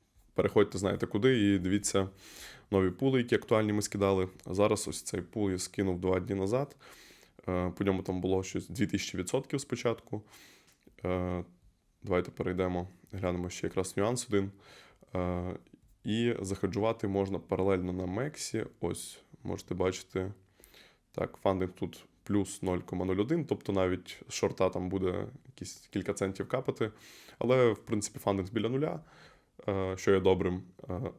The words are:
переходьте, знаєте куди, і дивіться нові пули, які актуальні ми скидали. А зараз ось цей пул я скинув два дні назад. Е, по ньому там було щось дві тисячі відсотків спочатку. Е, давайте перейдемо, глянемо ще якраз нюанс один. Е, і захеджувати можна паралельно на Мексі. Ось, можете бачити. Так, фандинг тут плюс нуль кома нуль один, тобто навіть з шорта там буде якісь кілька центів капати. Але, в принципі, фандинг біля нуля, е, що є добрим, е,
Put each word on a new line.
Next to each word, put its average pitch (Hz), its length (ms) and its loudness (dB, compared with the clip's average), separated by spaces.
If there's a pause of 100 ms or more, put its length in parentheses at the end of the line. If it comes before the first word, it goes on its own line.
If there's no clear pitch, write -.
(340)
переходьте, 104 440 4
знаєте 98 280 0
куди, 107 480 4
і 98 40 4
дивіться 98 500 2 (600)
нові 95 200 4
пули, 131 280 2
які 120 160 2
актуальні 107 380 2
ми 104 100 2
скидали. 98 460 2 (160)
А 90 100 -6
зараз 104 340 4
ось - 140 -8
цей - 180 -4
пул 101 300 -2
я 92 80 0
скинув 92 420 -2
два 92 200 2
дні 98 140 -4
назад. 107 420 -2 (720)
Е, 90 280 0
по 101 80 -2
ньому 95 180 2
там 92 180 -2
було 95 220 0
щось - 260 -6
дві 101 180 0
тисячі - 320 -4
відсотків 135 420 -2
спочатку. 113 640 -4 (800)
Е, 90 400 -2 (580)
давайте 90 280 0
перейдемо, 90 580 -2 (240)
глянемо 90 380 -2
ще - 160 -6
якраз 92 300 -2
нюанс 113 320 0
один. 98 220 2 (640)
Е, 90 420 -2 (480)
і 117 360 0
захеджувати 101 680 -2
можна 98 300 0
паралельно 92 540 0
на 92 140 -4
Мексі. 110 580 -4 (160)
Ось, - 400 -6 (240)
можете 90 300 -8
бачити. 92 580 -2 (800)
Так, - 300 -6
фандинг 92 300 2
тут - 320 -8 (180)
плюс 101 400 0
нуль 90 160 0
кома 90 260 -4
нуль 92 160 0
один, 147 240 0
тобто - 280 -4
навіть 92 560 0
з - 40 -14
шорта 95 360 2
там 92 200 -2
буде 92 380 -2 (200)
якісь - 440 -16
кілька - 240 -2
центів 98 340 -4
капати. 127 420 -2 (480)
Але, 120 340 4
в 101 60 -2
принципі, - 400 -4
фандинг 98 340 0
біля 110 160 0
нуля, 156 320 -2 (680)
е, 95 280 0
що 98 180 4
є 95 60 6
добрим, 92 420 4 (260)
е, 90 120 -4 (180)